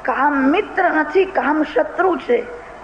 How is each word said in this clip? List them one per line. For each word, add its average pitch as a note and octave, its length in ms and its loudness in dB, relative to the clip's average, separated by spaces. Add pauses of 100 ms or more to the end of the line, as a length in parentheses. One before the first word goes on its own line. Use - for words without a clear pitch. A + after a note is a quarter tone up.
કામ C#4+ 320 0
મિત્ર D4+ 560 2
નથી, D#4 360 2
કામ D4 380 0
શત્રુ E4+ 520 0
છે. A#3+ 280 0 (400)